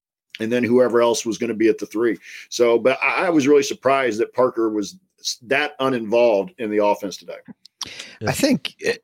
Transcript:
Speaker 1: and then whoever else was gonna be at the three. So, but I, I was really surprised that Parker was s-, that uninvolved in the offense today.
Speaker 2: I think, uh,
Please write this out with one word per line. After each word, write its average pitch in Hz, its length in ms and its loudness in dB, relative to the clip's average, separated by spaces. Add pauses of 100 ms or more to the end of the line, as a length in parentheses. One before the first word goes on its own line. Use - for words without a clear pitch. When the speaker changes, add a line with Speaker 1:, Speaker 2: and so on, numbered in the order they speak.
(400)
Speaker 1:
and 113 120 -4
then 123 120 0
whoever 120 360 2
else 117 280 0
was 104 100 -4
gonna 117 160 -4
be 110 140 2
at 107 100 2
the - 80 -8
three. 107 320 -2 (320)
So, 117 300 2
but 127 240 0
I, 139 240 0
I - 20 0
was 151 180 2
really 143 140 6
surprised 127 580 0
that 113 140 -2
Parker 120 340 0
was 101 300 -4 (220)
s-, - 240 -8
that 139 360 -2
uninvolved 117 800 2
in 110 140 -6
the 107 120 2
offense 101 340 -2
today. - 200 -16 (880)
Speaker 2:
I 107 60 -2
think, - 420 0 (140)
uh, - 60 -2 (100)